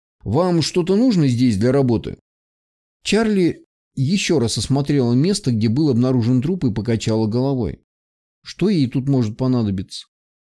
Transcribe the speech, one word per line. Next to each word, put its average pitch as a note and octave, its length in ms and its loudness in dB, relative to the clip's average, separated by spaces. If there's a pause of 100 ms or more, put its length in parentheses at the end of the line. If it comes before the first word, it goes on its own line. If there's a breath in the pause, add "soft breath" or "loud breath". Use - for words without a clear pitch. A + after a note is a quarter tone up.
(220)
Вам E3+ 380 0
что-то F3+ 360 0
нужно G3+ 320 2
здесь A#2+ 280 2
для A#2+ 160 2
работы?" A#2+ 460 0 (840)
Чарли G3+ 640 0 (300)
еще D#3+ 440 0
раз A#2+ 200 -2
осмотрела C3 560 0
место, D3+ 380 0
где A2 180 0
был D3 180 0
обнаружен B2 540 2
труп, F3 220 -4
и A#2 80 0
покачала A2 540 -2
головой. A#2+ 540 -4 (640)
Что - 260 -4
ей D#3+ 180 2
тут C3+ 220 -4
может A#2+ 300 0
понадобиться? A#2 680 -2 (400)